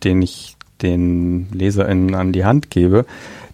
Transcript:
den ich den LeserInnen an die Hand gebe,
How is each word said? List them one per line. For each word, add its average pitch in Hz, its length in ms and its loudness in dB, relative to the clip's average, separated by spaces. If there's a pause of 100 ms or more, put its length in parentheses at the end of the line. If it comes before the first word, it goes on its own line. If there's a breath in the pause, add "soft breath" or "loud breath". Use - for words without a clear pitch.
den 92 200 2
ich - 300 -8 (280)
den 87 720 0
LeserInnen 95 600 0
an 92 180 0
die 92 100 0
Hand 127 260 2
gebe, 92 360 4 (480 loud breath)